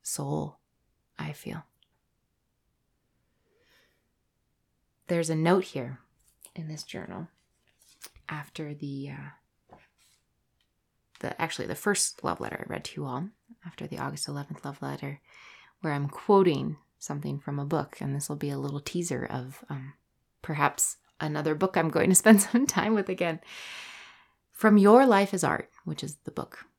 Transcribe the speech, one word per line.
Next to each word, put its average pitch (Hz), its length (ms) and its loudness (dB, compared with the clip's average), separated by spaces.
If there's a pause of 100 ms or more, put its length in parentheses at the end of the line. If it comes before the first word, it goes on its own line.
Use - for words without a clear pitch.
soul, 151 560 -6 (580)
I 151 160 -10
feel. 160 300 -12 (3500)
There's 170 220 0
a 160 60 0
note 175 300 4
here 131 340 -10 (560)
in 156 140 -12
this 151 140 -12
journal - 440 -12 (1000)
after 147 440 -10
the, 139 380 -10
uh, - 680 -20 (1400)
the, - 220 -6
actually - 260 -6
the - 80 -6
first - 480 -2
love - 160 -2
letter - 240 -8
I - 80 -10
read - 140 -8
to - 160 -10
you 143 60 -6
all, 131 200 -6 (380)
after 165 220 -12
the 147 100 -10
August 139 300 -8
eleventh 143 360 -10
love 139 180 -10
letter, 139 380 -10 (600)
where 151 120 -2
I'm 143 140 -2
quoting 165 680 4 (220)
something 143 400 -8
from 143 180 -6
a 143 80 -4
book, 147 340 -4
and 139 160 -4
this 143 140 -6
will 147 60 -4
be 147 160 -4
a 139 80 -4
little 143 200 -6
teaser 151 500 -6
of, 127 380 -10
um, 135 260 -12 (500)
perhaps - 540 0 (220)
another 151 360 0
book 185 200 0
I'm 165 140 4
going 170 200 4
to 185 60 8
spend 208 260 10
<laughs> - 20 2
some 254 240 2
time - 260 0
with 202 160 0
again. 175 300 -2 (1120)
From 214 260 6
Your 208 280 10
Life 202 280 4
is 180 100 -2
Art, - 260 -2 (160)
which - 180 -8
is 147 200 -10
the - 80 -10
book - 340 -10 (140)